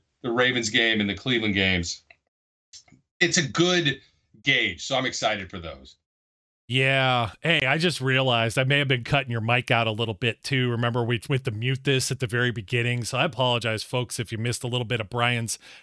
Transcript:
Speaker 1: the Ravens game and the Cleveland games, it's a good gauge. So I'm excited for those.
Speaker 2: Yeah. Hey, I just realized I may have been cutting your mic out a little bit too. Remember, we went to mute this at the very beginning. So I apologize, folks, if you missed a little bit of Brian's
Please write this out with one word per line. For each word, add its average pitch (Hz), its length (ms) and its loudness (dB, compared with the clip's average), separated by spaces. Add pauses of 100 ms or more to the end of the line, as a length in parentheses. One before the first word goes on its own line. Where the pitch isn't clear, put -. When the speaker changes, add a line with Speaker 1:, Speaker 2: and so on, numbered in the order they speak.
(220)
Speaker 1:
the 123 80 -4
Ravens 123 400 2
game 113 300 2
and 101 80 0
the 101 60 -2
Cleveland 107 400 0
games, 92 480 0 (1160)
it's 175 180 2
a 151 80 2
good 170 540 2 (420)
gauge. 113 420 0
So 135 120 -2
I'm 127 100 -2
excited 107 440 -4
for 92 100 -10
those. 76 360 -14 (720)
Speaker 2:
Yeah. 131 600 2 (120)
Hey, 151 240 2
I 139 100 2
just 165 240 0
realized 127 560 2
I 131 80 2
may 139 140 2
have 139 100 0
been 123 160 0
cutting 135 260 0
your 117 120 -2
mic 120 280 0
out 117 160 4
a 110 60 0
little 110 220 -2
bit 117 280 -4
too. 127 280 0
Remember, 120 340 0
we 117 240 -2
went 135 160 0
to 123 60 -2
mute 127 340 -4
this 131 260 2
at 131 100 -4
the 127 60 -2
very 120 240 0
beginning. 120 540 -2
So 123 140 -4
I 143 60 2
apologize, 120 580 0
folks, - 360 -4
if 113 140 -6
you 110 60 -6
missed 120 260 -4
a 123 40 -4
little 120 180 -4
bit 120 120 -2
of 101 120 -6
Brian's 120 480 0 (240)